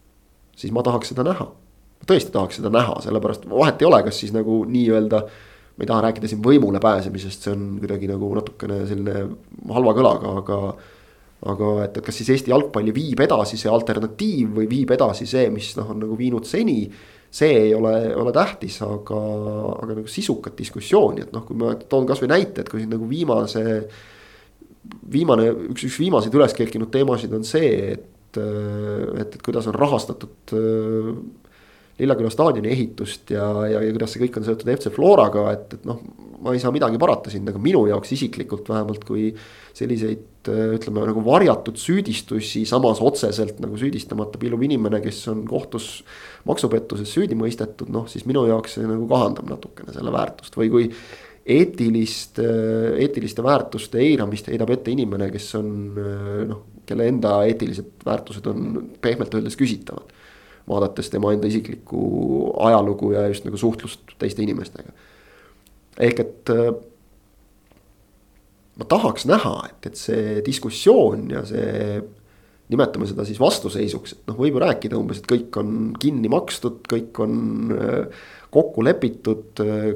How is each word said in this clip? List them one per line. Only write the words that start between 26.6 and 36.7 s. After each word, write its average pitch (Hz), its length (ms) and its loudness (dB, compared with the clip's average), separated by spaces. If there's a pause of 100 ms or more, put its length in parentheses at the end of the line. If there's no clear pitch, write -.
teemasid 123 400 0
on 110 140 -2
see, 104 480 2
et, - 420 -14
et, 104 840 -4
et - 180 -14
kuidas 113 240 -2
on 104 160 -2
rahastatud, - 800 -2
äh, 110 560 0 (800)
Lilleküla 127 320 2
staadioni 117 460 2
ehitust 113 580 -4
ja, 104 140 -2 (260)
ja, 107 80 2
ja 110 160 0
kuidas 113 160 -2
see 120 140 -2
kõik 123 160 -2
on 107 60 -6
seotud 113 260 -2
F - 100 -2
C - 80 -2
Floraga, 127 540 6 (100)
et, - 220 -10
et - 100 -16
noh, 117 140 -6 (420)
ma 110 80 -2
ei 123 80 0
saa 123 160 0